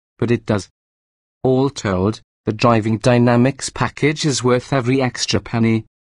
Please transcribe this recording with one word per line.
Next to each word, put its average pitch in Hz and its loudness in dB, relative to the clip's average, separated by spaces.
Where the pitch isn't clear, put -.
but 117 -2
it 117 -2
does. 104 -2
All 131 2
told, 101 -2
the 107 -2
driving 110 2
dynamics 120 2
package 143 -4
is 123 -2
worth 123 0
every 131 0
extra - -2
penny, 113 0